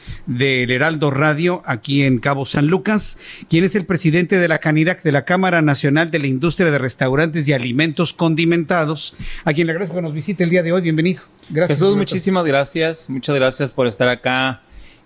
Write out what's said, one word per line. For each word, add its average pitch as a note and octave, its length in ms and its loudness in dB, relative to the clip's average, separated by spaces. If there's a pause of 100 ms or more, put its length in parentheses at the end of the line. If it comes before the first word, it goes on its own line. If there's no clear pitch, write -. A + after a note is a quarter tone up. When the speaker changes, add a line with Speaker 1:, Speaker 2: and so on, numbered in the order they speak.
(260)
Speaker 1:
del B2+ 460 0
Heraldo D3 400 0
Radio, D#3 520 0
aquí C#3 380 -2
en C3 160 4
Cabo C#3 260 -2
San D3 220 0
Lucas, G3 520 0 (300)
quien E3 140 4
es G3 140 2
el F#3 100 -4
presidente E3+ 520 2
de E3+ 100 2
la D#3 100 0
canirac, D#3 440 0
de D3+ 100 0
la C#3 120 2
Cámara F3+ 380 2
Nacional D3+ 480 2
de E3 80 0
la C#3+ 80 -2
Industria D3 460 0
de C#3+ 60 2
Restaurantes C#3 680 0
y D3 60 2
Alimentos C#3 600 0
Condimentados, E3 1040 0 (300)
a D#3+ 80 0
quien E3 160 2
le E3 40 -2
agradezco D#3+ 220 -6
que F3+ 80 -4
nos D#3 100 -4
visite D#3+ 300 -4
el E3 80 2
día F3 140 2
de E3 80 -2
hoy. F#3 80 2
Bienvenido. E3 420 0 (280)
Gracias, D#3 280 0
Speaker 2:
Jesús, G3 160 4
Speaker 1:
Roberto. - 180 0
Speaker 2:
muchísimas F#3 320 0
gracias. D#3+ 640 -2
Muchas C3+ 280 -2
gracias C3 360 0
por B2+ 140 0
estar B2 220 0
acá B2+ 540 -2 (440)